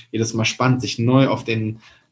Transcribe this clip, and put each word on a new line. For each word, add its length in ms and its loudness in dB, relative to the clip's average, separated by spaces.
jedes 220 -2
Mal 100 0
spannend, 380 0
sich 180 -6
neu 280 4
auf 180 -2
den, 340 -4